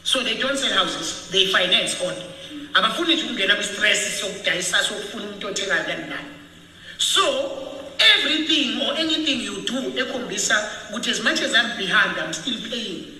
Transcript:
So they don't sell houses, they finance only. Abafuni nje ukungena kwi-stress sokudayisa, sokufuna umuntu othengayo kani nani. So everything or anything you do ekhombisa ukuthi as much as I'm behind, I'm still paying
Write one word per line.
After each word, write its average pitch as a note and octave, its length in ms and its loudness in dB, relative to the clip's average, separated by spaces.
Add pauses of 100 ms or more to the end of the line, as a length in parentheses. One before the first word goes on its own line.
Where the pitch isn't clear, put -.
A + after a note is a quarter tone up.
So B3+ 200 2
they A3 140 -2
don't C4+ 200 0
sell A3 160 0
houses, E3+ 580 -2
they F#3+ 160 6
finance F#3 540 2
only. - 240 -4 (480)
Abafuni E4 420 4
nje - 80 0
ukungena G3+ 320 2
kwi-stress - 640 0
sokudayisa, F#3+ 640 0
sokufuna G3+ 400 -4
umuntu G3 240 -8
othengayo F3+ 360 0
kani E3 180 -4
nani. - 280 -8 (680)
So - 240 4 (960)
everything D4 640 2
or - 160 0
anything D#4 440 0
you G3+ 200 -6
do B3 400 -4
ekhombisa F#3 540 0 (340)
ukuthi - 220 -4
as G#3+ 120 -2
much D#4 180 2
as - 120 0
I'm A3+ 240 2
behind, F#3+ 400 2
I'm D#3+ 160 -4
still - 360 -6
paying G#3+ 360 -6 (140)